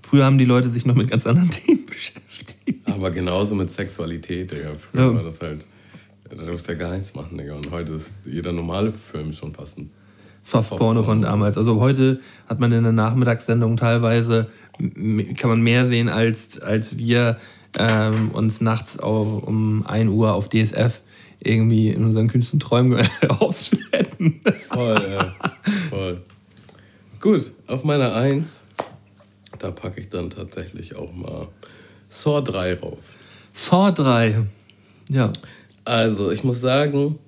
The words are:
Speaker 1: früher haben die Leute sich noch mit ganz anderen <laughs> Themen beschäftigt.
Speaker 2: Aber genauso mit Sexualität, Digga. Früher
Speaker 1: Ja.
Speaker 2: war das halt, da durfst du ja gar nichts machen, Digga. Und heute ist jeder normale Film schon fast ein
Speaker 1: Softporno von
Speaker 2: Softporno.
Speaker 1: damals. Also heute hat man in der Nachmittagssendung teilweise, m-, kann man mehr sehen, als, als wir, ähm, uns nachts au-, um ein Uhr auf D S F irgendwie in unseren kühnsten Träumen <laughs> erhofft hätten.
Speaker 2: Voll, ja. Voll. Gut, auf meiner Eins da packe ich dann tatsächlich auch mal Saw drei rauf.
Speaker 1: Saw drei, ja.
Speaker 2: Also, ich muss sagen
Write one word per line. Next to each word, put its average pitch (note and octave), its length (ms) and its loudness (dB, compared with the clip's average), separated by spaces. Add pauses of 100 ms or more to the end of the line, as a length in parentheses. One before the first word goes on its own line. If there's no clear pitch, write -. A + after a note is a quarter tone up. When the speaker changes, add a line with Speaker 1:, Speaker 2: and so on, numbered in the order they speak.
Speaker 1:
früher C#3 240 4
haben C3+ 120 6
die C3 80 6
Leute B2 240 4
sich A#2+ 160 -2
noch A#2+ 100 4
mit G#2+ 140 2
ganz - 160 0
anderen E3+ 240 4
<laughs> - 20 0
Themen - 340 2
beschäftigt. - 1000 -10
Speaker 2:
Aber F#2 260 -2
genauso F#2 440 -2
mit F#2 160 -2
Sexualität, E2+ 800 -8
Digga. D2+ 260 -8
Früher - 240 -2
Speaker 1:
Ja. B2 140 6
Speaker 2:
war G#2 80 0
das D#2+ 180 -10
halt, D#2 240 -10 (640)
da E2+ 140 -14
durfst E2+ 240 -8
du E2+ 60 -6
ja D#2+ 40 -6
gar F2 160 -6
nichts G2 220 -8
machen, D#2+ 220 -12
Digga. D2 180 -10
Und D2 160 -8
heute E2 220 -8
ist D#2 200 -12 (120)
jeder E2 260 -6
normale F2 400 -2
Film D#2 420 -10
schon D2+ 200 -12
fast - 260 -18
ein - 100 -14 (540)
Speaker 1:
Softporno A2+ 600 0
von A2 160 2
Speaker 2:
Softporno. - 20 2
Speaker 1:
damals. G#2 360 0
Also A2+ 220 2
heute C3 400 2 (280)
hat A2+ 120 -4
man A#2+ 120 2
in A#2 120 4
der A2+ 80 4
Nachmittagssendung A#2 840 2
teilweise, A#2 720 2 (320)
m-, G#2+ 560 -2
kann C#3+ 140 0
man A2+ 120 2
mehr A#2+ 260 4
sehen, A#2 200 2
als, A2 540 -2
als A2 380 -2
wir, A#2 380 2 (400)
ähm, A2 540 2
uns G#2+ 300 0
nachts A2+ 380 -2
au-, G#2+ 440 -2
um G#2+ 440 0
ein A2 200 2
Uhr G#2+ 260 4
auf G#2 160 -4
D A2+ 120 2
S A2 100 0
F - 300 0 (380)
irgendwie A2 500 4
in A2 160 2
unseren A2 220 4
kühnsten A#2+ 320 2
Träumen B2 400 4 (140)
<laughs> - 80 -2
erhofft - 540 0 (160)
hätten. - 480 0 (300)
Speaker 2:
Voll, A#2 320 2 (100)
ja. F#2 240 -8 (540)
Voll. F#2 320 -6 (1000)
Gut, G3 320 2 (160)
auf B2+ 160 -6
meiner C#3+ 320 2
Eins C#3 480 -2 (960)
da F2 120 -8
packe F#2 300 -12
ich F#2 80 -16
dann F2 200 -6
tatsächlich - 680 -14
auch E2 180 -14
mal E2 340 -12 (640)
Saw D3 320 0
drei F#2 340 -4
rauf. - 240 -12 (540)
Speaker 1:
Saw F#3+ 380 2
drei, A#2 440 2 (760)
ja. C3 220 2 (520)
Speaker 2:
Also, A2 480 0
ich G#2+ 120 -4
muss A#2+ 180 -2
sagen C#3+ 680 0